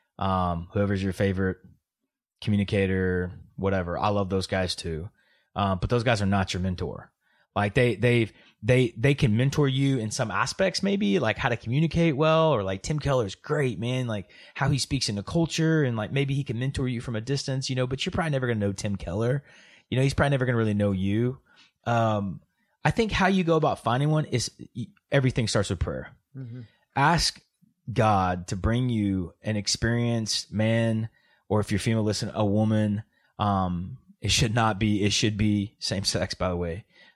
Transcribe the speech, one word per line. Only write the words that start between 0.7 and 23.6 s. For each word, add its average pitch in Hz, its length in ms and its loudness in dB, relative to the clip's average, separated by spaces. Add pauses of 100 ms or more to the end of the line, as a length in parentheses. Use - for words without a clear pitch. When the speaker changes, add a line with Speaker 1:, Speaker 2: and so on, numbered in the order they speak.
Speaker 1:
whoever 101 200 2
is 95 100 0
your 95 100 -2
favorite 95 440 0 (840)
communicator, 95 880 0 (240)
whatever. 92 420 -2
I 98 120 0
love 101 200 0
those 95 180 -2
guys 92 280 -2
too. 82 340 -8 (460)
Um, 98 260 0
but 95 80 -2
those 120 140 0
guys 113 180 0
are 104 60 0
not 98 260 0
your 92 80 -4
mentor. 90 500 -6 (440)
Like, 104 180 0
they, 123 220 2
they've, 117 360 2 (300)
they, 127 340 2
they 139 200 2
can 117 200 2
mentor 139 320 2
you 135 300 2
in 107 140 -4
some 117 200 -4
aspects, 123 520 0
maybe, 196 360 2
like, 110 180 0
how 135 120 0
to 117 80 0
communicate 156 580 0
well, 160 380 4
or, 113 100 2
like, 95 200 -4
Tim 151 160 -4
Keller's 131 360 -2
great, 139 440 -2
man. 127 280 -4
Like, 107 220 -6 (240)
how 135 160 0
he 147 80 2
speaks 127 320 -2
in 107 60 -2
the 101 80 -2
culture, 160 600 2
and, 120 140 0
like, 107 140 -4
maybe 135 240 0
he 139 80 -2
can 113 160 -6
mentor 135 280 -2
you 120 140 -4
from 123 140 -6
a 107 60 -4
distance, 131 480 -4
you 131 60 -4
know, 127 120 0
but 135 180 -4
you're 185 60 -4
probably 165 180 -2
never 135 180 0
gonna 113 120 0
know 101 120 2
Tim 101 240 -4
Keller. 113 480 -2 (460)
You - 80 -2
know, 131 60 4
he's 135 100 2
probably 147 160 2
never 131 160 2
gonna 120 140 2
really 110 160 2
know 101 160 4
you. 104 480 0 (460)
Um, 110 540 0 (460)
I 156 60 2
think 226 200 0
how 190 160 2
you 190 160 2
go 165 140 2
about 147 260 0